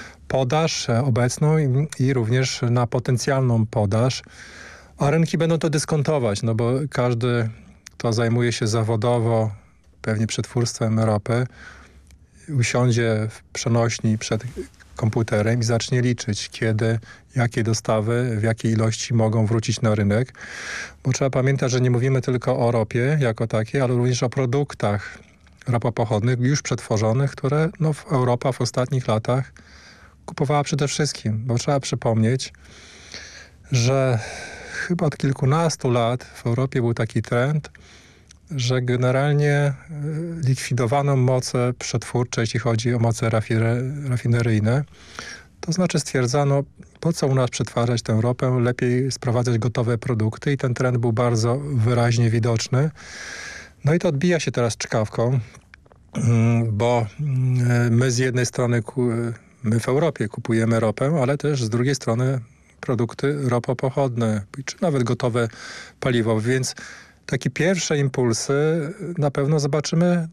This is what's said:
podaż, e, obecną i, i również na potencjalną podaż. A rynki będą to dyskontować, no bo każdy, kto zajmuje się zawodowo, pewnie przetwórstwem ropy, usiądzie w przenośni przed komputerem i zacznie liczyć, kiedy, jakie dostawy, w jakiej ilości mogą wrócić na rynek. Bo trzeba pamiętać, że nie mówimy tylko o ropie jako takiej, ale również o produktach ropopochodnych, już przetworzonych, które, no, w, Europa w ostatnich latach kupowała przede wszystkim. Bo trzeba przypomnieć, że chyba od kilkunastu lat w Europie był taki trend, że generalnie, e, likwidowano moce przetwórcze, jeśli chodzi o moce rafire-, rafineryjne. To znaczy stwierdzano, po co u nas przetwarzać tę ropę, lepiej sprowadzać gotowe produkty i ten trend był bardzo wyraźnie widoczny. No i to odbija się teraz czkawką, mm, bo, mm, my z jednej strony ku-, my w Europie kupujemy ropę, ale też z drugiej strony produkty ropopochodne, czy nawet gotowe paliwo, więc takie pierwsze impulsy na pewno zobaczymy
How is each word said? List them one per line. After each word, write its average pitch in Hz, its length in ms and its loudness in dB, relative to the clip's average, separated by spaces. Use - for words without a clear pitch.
podaż, 143 640 0
e, 117 140 2
obecną 135 540 2
i, 143 300 2
i 135 140 2
również 123 460 0
na 120 180 2
potencjalną 123 800 2
podaż. 110 580 0
A 143 140 2
rynki 165 260 2
będą 160 200 2
to 165 120 0
dyskontować, 143 760 0
no 113 120 0
bo 117 160 2
każdy, 120 580 0
kto 117 160 -2
zajmuje 117 380 2
się 113 160 -2
zawodowo, 113 840 2
pewnie 110 260 -2
przetwórstwem 113 720 -2
ropy, 110 480 0
usiądzie 113 720 2
w - 140 -16
przenośni 117 640 0
przed - 260 -4
komputerem 113 640 0
i 117 40 -2
zacznie 117 380 0
liczyć, 120 480 -2
kiedy, 113 500 0
jakie 123 280 0
dostawy, 113 760 0
w 104 40 0
jakiej 113 280 0
ilości 110 420 0
mogą 113 320 2
wrócić 113 360 0
na 107 140 2
rynek. 104 380 2
Bo 131 80 0
trzeba 139 180 0
pamiętać, 131 420 2
że 123 100 0
nie 123 100 4
mówimy 123 300 2
tylko 127 380 0
o 120 120 4
ropie 120 500 0
jako 113 260 0
takiej, 113 340 -2
ale 127 120 2
również 123 300 2
o 127 60 0
produktach 123 880 -2
ropopochodnych, 120 720 0
już 139 220 2
przetworzonych, 117 720 0
które, 151 380 0
no, 156 140 2
w, - 180 -8
Europa 123 400 2
w - 100 -6
ostatnich 127 460 -2
latach 123 460 0
kupowała 147 380 0
przede 143 240 -2
wszystkim. 113 580 -4
Bo 120 120 0
trzeba 143 220 0
przypomnieć, 120 760 0
że 131 480 2
chyba - 340 -2
od 147 120 0
kilkunastu 143 720 0
lat 120 340 0
w - 220 -20
Europie 123 360 0
był 117 120 0
taki 113 280 -2
trend, 135 500 -2
że 127 260 0
generalnie, 131 720 2
e, 143 220 2
likwidowano 135 680 0
moce 127 640 2
przetwórcze, - 640 -4
jeśli - 180 -2
chodzi 117 340 0
o 120 60 0
moce 113 300 0
rafire-, 120 800 0
rafineryjne. 120 720 2
To 170 100 -6
znaczy 170 280 0
stwierdzano, 139 640 0
po 170 140 0
co 151 140 -2
u 135 80 2
nas 127 140 2
przetwarzać 117 520 -2
tę 110 200 0
ropę, 127 380 0
lepiej 123 520 0
sprowadzać 120 460 0
gotowe 117 400 0
produkty 110 560 -2
i 135 40 0
ten 127 160 -2
trend 127 240 0
był 120 160 0
bardzo 117 460 2
wyraźnie 120 680 2
widoczny. 120 640 0
No 143 80 4
i 175 60 4
to 185 80 0
odbija 165 320 2
się 131 120 -2
teraz 120 260 0
czkawką, 120 640 0
mm, 117 640 2
bo, 117 280 2
mm, 123 800 2
my 127 140 4
z 117 60 0
jednej 127 280 2
strony 120 380 0
ku-, 123 280 -2
my 113 160 2
w 120 100 -2
Europie 139 380 2
kupujemy 113 520 0
ropę, 131 420 0
ale 139 160 0
też 143 260 -2
z 110 60 -2
drugiej 123 260 0
strony 127 440 0
produkty 135 720 -2
ropopochodne, 120 920 0
czy - 160 -10
nawet 143 220 2
gotowe 120 440 0
paliwo, 117 420 2
więc 127 340 0
takie - 240 -2
pierwsze 165 480 0
impulsy 139 800 0
na 143 140 0
pewno 143 280 0
zobaczymy 165 720 2